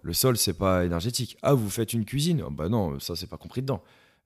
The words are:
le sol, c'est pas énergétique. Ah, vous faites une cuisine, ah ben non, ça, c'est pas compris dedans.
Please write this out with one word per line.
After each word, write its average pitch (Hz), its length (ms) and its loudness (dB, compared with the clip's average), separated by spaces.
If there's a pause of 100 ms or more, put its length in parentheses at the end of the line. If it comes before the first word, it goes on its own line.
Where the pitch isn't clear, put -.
le 82 100 -6
sol, 123 240 4
c'est 98 160 0
pas 90 320 4
énergétique. 95 560 -2
Ah, 143 140 4
vous 107 140 0
faites 113 240 -2
une 110 120 0
cuisine, 143 400 0
ah - 60 -6
ben 76 180 -2
non, 90 300 0
ça, 85 160 -8
c'est 95 120 -8
pas 85 100 -12
compris 120 260 -8
dedans. 135 180 -4 (440)